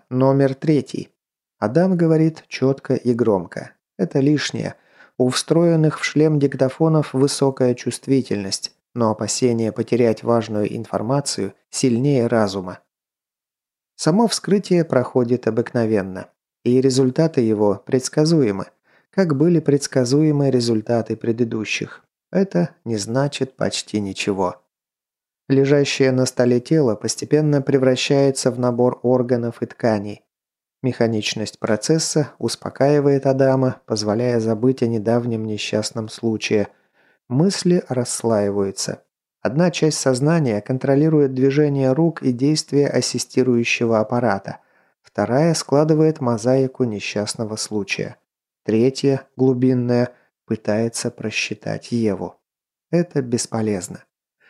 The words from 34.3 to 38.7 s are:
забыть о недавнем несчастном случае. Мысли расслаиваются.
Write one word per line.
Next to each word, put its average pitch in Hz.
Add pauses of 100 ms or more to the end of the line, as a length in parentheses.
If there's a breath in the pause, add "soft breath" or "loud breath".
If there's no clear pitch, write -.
забыть 113
о 120
недавнем 113
несчастном 107
случае. 107 (600 soft breath)
Мысли 175
расслаиваются. 104 (380)